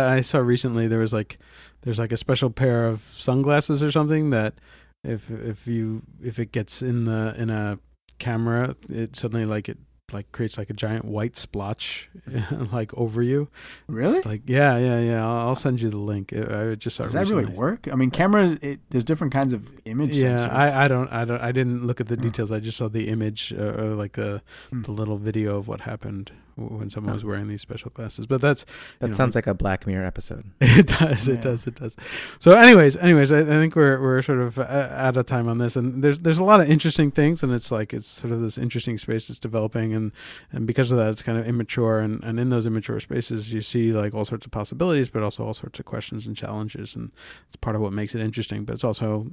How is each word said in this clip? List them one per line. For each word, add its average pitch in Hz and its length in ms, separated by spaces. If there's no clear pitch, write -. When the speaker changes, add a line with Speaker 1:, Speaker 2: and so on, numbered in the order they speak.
Speaker 1:
I 131 120
saw 139 180
recently, 120 480
there 113 120
was, 113 120
like, 107 260
there's, 113 180
like, 113 140
a 113 40
special 131 320
pair 120 380
of 110 140
sunglasses 143 840
or 151 80
something 151 380
that 110 240
if, 110 280
if 110 360
you, 113 340
if 117 160
it 113 140
gets - 280
in 120 240
the, 110 320
in 113 120
a 104 300
camera, 117 540
it 113 280
suddenly, 113 280
like, 107 220
it, - 100
like, 101 180
creates, - 260
like, 101 120
a 113 40
giant 107 300
white 110 340
splotch, - 720
<laughs> 104 320
like, 113 260
over 117 240
you. 139 280
Speaker 2:
Really? 151 320
Speaker 1:
It's 370 60
like, 107 220
yeah, 131 300
yeah, 120 240
yeah. 117 260
I'll, 117 220
I'll 127 60
send 127 260
you 117 80
the 104 80
link. 101 360
I, 110 380
I 110 40
just 113 200
saw 123 80
it 107 40
Speaker 2:
Does 110 60
that 180 140
really 202 160
Speaker 1:
recently. 101 160
Speaker 2:
work? 160 320
I 135 40
mean, 131 140
cameras, 185 520
it, 143 180
there's 123 140
different 151 300
kinds 135 200
of 110 160
image 139 320
Speaker 1:
Yeah, 127 200
Speaker 2:
sensors. 120 140
Speaker 1:
I, 139 360
I - 20
don't, 131 220
I 117 160
don't, 120 160
I 120 100
didn't 123 340
look 120 140
at 117 80
the 117 80
Speaker 2:
Hmm. 117 60
Speaker 1:
details. 113 320
I 107 80
just 113 160
saw 120 100
the 110 220
image, 107 480
uh, 104 160
or, 107 100
like, 104 180
the, 101 280
Speaker 2:
Hmm. 123 120
Speaker 1:
the 110 80
little 104 260
video 104 400
of 101 100
what 101 140
happened 104 500
w-, 113 220
when 107 100
someone 104 200
Speaker 3:
Huh. 104 60
Speaker 1:
was 104 100
wearing 101 220
these 104 140
special - 320
glasses. 110 340
But 131 120
that's, 143 220
you - 140
Speaker 3:
That 123 100
Speaker 1:
know, 110 40
Speaker 3:
sounds 120 220
like 113 100
a 104 80
Black 95 320
Mirror 95 200
episode. - 480
Speaker 1:
<laughs> - 80
It 135 260
does, 139 400
it 135 80
Speaker 2:
Yeah. 117 60
Speaker 1:
does, 117 260
it 117 80
does. 120 220
So 175 160
anyways, 214 400
anyways, 160 380
I, 147 60
I 151 60
think 156 300
we're, 139 260
we're 131 200
sort 131 180
of, 120 180
uh, 131 340
out 131 260
of 123 80
time 120 240
on 117 80
this, 120 180
and 127 260
there's, 143 180
there's 165 200
a 185 60
lot 208 160
of 147 80
interesting 151 420
things, 156 320
and 131 80
it's 120 200
like, 107 220
it's 113 140
sort - 240
of 117 100
this 110 160
interesting 120 400
space 110 300
that's 120 140
developing, 110 560
and, 107 140
and 113 160
because 120 240
of 127 80
that, 110 100
it's 110 140
kind 117 160
of 113 80
immature, 117 520
and, 107 240
and 117 160
in 123 100
those 117 180
immature 110 320
spaces, 113 520
you 110 100
see, 113 320
like, 104 200
all 107 120
sorts 110 200
of - 60
possibilities, 135 580
but 110 140
also 104 200
all 110 120
sorts - 240
of - 60
questions 110 420
and 110 100
challenges, 107 580
and 113 160
it's - 80
part 110 200
of 107 60
what 101 120
makes 104 200
it 113 80
interesting, 110 420
but 117 100
it's 117 100
also, 107 500